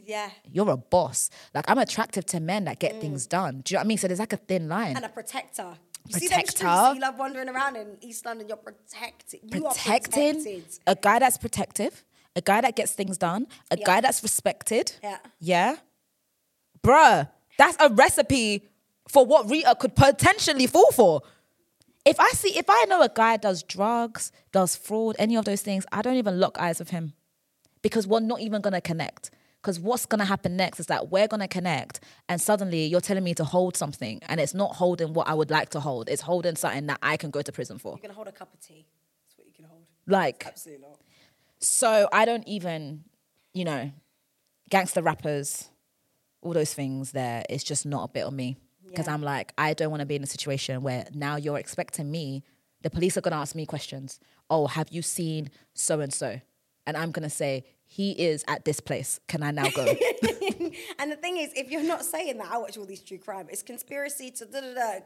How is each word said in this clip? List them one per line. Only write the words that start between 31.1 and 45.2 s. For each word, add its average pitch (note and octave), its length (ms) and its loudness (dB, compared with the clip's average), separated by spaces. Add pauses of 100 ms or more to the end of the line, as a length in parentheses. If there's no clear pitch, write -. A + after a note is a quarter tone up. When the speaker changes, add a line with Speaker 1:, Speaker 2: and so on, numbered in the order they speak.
Speaker 2:
we're G3+ 180 4
gonna G#3 180 -4
connect F3 540 -4 (280)
and F3 120 -2
suddenly F#3 460 0
you're E3+ 140 2
telling F#3+ 220 -2
me F3 120 -2
to E3 100 -2
hold F3+ 320 0
something C3 480 -6
and D#3+ 160 -2
it's D3 140 -2
not G3 220 -2
holding E3+ 360 0
what E3 160 0
I D#3 60 0
would D#3 180 0
like D3 180 2
to D#3+ 100 -6
hold. C3 280 -6
It's C#3+ 140 -4
holding E3+ 340 -2
something C#3+ 300 -4
that D3 140 -4
I D3+ 160 0
can D3+ 140 -8
go C#3+ 120 -4
to C#3+ 100 -12
prison - 260 -12
for. - 140 -12
Speaker 1:
You're - 100 -16
gonna G3+ 120 -18
hold G#3+ 120 -16
a G3 60 -16
cup - 200 -20
of E3+ 80 -20
tea. D#3 260 -20 (420)
That's - 100 -20
what - 80 -20
you - 60 -20
can D#3+ 140 -20
hold. E3 160 -20 (260)
Speaker 2:
Like, F3 360 0
Speaker 1:
Absolutely C#3+ 440 -18
not. D3 100 -20 (600)
Speaker 2:
so A3 520 4
I G#3+ 120 6
don't A3+ 240 0
even, D#3+ 560 -8 (500)
you F#3 100 -4
know, C#3+ 280 -4 (800)
gangster F#3 320 0
rappers, D3+ 640 -4 (720)